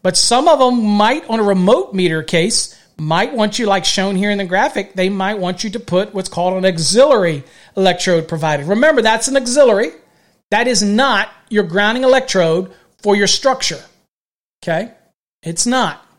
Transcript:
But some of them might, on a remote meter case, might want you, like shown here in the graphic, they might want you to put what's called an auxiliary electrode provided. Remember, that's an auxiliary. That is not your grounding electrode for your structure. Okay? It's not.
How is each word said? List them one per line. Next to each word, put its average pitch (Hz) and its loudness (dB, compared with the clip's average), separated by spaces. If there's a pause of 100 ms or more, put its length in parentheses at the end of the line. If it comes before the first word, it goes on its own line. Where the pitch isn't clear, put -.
But 185 0
some 262 2
of 311 6
them 247 2
might, 214 0
on 226 -2
a - 0
remote 202 2
meter 165 -2
case, - -2 (200)
might 170 -2
want 214 -2
you, 233 -2
like 196 0
shown 196 -2
here 202 0
in 202 -2
the 202 -4
graphic, 196 -2
they 185 -2
might 196 -4
want 180 -4
you 214 -6
to 220 -8
put 202 -2
what's 190 -8
called 180 -2
an 185 -4
auxiliary 185 2 (340)
electrode 175 0
provided. 151 -2
Remember, 247 2
that's 220 0
an 269 -2
auxiliary. 240 2 (600)
That 233 0
is 233 0
not 214 0 (180)
your 208 0
grounding 208 0
electrode 185 0 (300)
for 208 2
your 202 2
structure. 262 -2 (800)
Okay? 175 -4 (500)
It's 170 -4
not. 240 -2 (120)